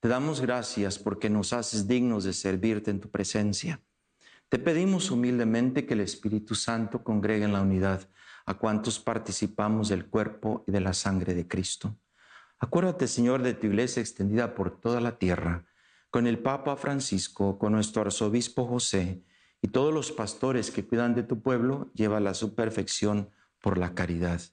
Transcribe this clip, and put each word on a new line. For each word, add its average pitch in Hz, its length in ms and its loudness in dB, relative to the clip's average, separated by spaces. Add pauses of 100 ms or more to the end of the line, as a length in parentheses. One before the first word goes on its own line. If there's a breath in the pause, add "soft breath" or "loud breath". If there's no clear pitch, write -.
Te 117 80 2
damos 135 320 0
gracias 113 580 -2
porque 107 300 -2
nos 104 240 2
haces 110 340 -2
dignos 120 380 2
de 95 80 -2
servirte 104 580 0
en 98 80 0
tu - 100 -14
presencia. 104 680 -2 (680 soft breath)
Te 127 100 0
pedimos 170 500 2
humildemente 123 760 2
que - 80 -2
el 107 80 2
Espíritu 104 520 -2
Santo 113 480 -2
congregue 104 440 2
en 104 80 2
la 98 80 2
unidad 95 480 2 (360 loud breath)
a 98 100 -4
cuantos 110 440 -2
participamos 107 880 -2
del 92 200 0
cuerpo 110 600 -2
y 98 60 -2
de 101 80 4
la 95 120 0
sangre 92 400 0
de 87 140 -2
Cristo. - 480 -4 (640 loud breath)
Acuérdate, 170 480 0
Señor, 123 340 2
de 123 120 2
tu 110 140 -2
iglesia 113 340 2
extendida 107 520 0
por - 280 -4
toda 120 180 0
la 117 180 -2
tierra, 85 460 0 (460 soft breath)
con 120 180 2
el 117 120 2
Papa 135 360 -2
Francisco, 101 840 -2
con 104 140 2
nuestro 107 300 2
arzobispo 113 680 0
José, 98 560 -2 (380 soft breath)
y - 80 0
todos 131 220 4
los 151 200 -2
pastores 123 580 -2
que 101 160 -6
cuidan 120 300 2
de 120 80 0
tu 110 180 -4
pueblo, 131 540 0
llévala 104 360 2
a 92 40 -2
su 107 180 -4
perfección 104 760 0 (300 soft breath)
por 95 180 2
la 87 160 -2
caridad. 87 460 -2 (100)